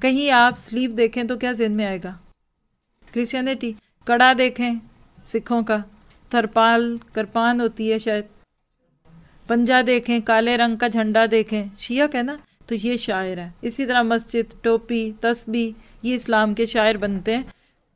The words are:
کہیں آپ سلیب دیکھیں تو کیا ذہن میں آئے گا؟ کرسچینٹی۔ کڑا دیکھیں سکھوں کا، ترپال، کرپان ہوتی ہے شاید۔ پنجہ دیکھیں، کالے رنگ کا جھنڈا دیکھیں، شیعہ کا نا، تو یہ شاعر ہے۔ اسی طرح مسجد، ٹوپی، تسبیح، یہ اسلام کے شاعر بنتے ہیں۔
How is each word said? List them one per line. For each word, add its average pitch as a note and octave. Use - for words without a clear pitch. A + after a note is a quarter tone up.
کہیں C4+
آپ B3
سلیب A#3
دیکھیں A#3
تو A#3
کیا B3
ذہن A3
میں G#3+
آئے F#3+
گا؟ F#3
کرسچینٹی۔ B3
کڑا B3+
دیکھیں B3
سکھوں A#3
کا، G#3+
ترپال، A#3
کرپان A#3
ہوتی A3
ہے A3
شاید۔ G#3+
پنجہ A#3+
دیکھیں، A#3+
کالے A#3
رنگ A#3
کا A#3+
جھنڈا A3
دیکھیں، G#3+
شیعہ C#4
کا C4+
نا، C#4
تو A#3
یہ A#3
شاعر F#3
ہے۔ F3
اسی A#3+
طرح B3
مسجد، A3+
ٹوپی، A3+
تسبیح، A#3
یہ B3
اسلام A3
کے A3+
شاعر A3
بنتے G3+
ہیں۔ C4